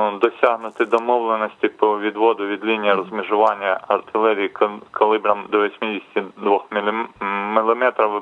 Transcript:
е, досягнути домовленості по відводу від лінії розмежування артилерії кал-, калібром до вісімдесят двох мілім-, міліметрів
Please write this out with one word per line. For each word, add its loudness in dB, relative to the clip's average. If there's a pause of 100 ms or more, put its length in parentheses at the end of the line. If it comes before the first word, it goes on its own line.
(160)
е, -10
досягнути 0
домовленості 0
по 0
відводу 0
від -6
лінії 2
розмежування 0
артилерії 0
кал-, -2 (120)
калібром 2
до 2
вісімдесят -4 (140)
двох 0
мілім-, -2 (480)
міліметрів 0